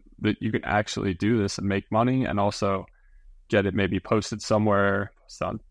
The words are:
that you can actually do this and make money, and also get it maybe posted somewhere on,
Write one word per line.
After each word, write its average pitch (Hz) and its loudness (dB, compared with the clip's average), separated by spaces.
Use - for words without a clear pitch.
that 104 0
you 110 -2
can - -4
actually 101 -2
do 107 2
this 98 -2
and 101 -4
make 98 -2
money, 123 2
and 101 -2
also 101 -2
get 101 4
it 95 0
maybe 98 0
posted 107 -2
somewhere 101 2
on, 92 -4